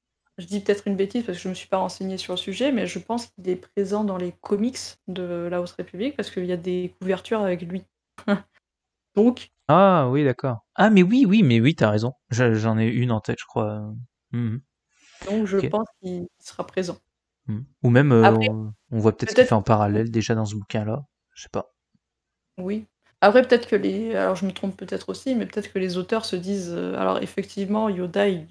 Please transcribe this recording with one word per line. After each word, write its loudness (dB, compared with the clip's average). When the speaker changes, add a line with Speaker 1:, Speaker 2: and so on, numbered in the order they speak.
Speaker 1:
je -14
dis -4
peut-être 0
une -2
bêtise -2
parce -6
que -12
je -6
me -6
suis -16
pas -2
renseignée -6
sur -8
le -6
sujet, -4
mais -2
je -8
pense -8
qu'il -16
est -2
présent -4
dans -4
les -6
comics -4
de -6
La -2
Haute -6
République -8
parce -6
qu'il -6
y -2
a -2
des -4
couvertures -2
avec -2
lui. -10
<laughs> -6
Donc 2
Speaker 2:
Ah 6
oui, 2
d'accord. -2
Ah, 6
mais 8
oui, 4
oui, 6
mais 6
oui, 4
t'as 2
raison. 0
Je, 2
j'en 0
ai 2
une 0
en 0
tête, -6
je -16
crois, -4
heu, -10
mmh -4
mh. -10
Speaker 1:
Donc -2
je -2
Speaker 2:
Ok. -2
Speaker 1:
pense -2
qu'il -8
sera -12
présent. -6
Speaker 2:
Mmh. -6
Ou 4
même, 6
heu, 8
Speaker 1:
Après, 4
Speaker 2:
on, -8
on -4
voit 4
peut-être -6
ce -6
qu'il 8
Speaker 1:
peut-être -2
Speaker 2:
fait 2
en 2
Speaker 1:
qu'ils 2
vont -
Speaker 2:
parallèle 0
déjà -2
dans -2
ce -8
bouquin-là, -6
je -20
sais -20
pas. -10
Speaker 1:
Oui. -8
Après, 8
peut-être 2
que 0
les, -4
alors 0
je -4
me -4
trompe -8
peut-être -10
aussi, -4
mais -2
peut-être -8
que -4
les -4
auteurs -4
se -6
disent, -6
heu : « -6
Alors 0
effectivement, -4
Yoda, -2
il -4